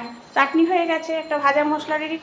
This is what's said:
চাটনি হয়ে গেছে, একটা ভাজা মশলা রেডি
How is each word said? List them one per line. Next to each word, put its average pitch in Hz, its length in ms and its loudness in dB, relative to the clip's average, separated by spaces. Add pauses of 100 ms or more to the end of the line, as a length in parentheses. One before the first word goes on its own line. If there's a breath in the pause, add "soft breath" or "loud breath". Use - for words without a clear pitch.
(360)
চাটনি 277 360 4
হয়ে 349 200 2
গেছে, 320 200 -4 (100)
একটা 320 220 -4
ভাজা 277 280 4
মশলা 302 320 -2
রেডি 320 200 -6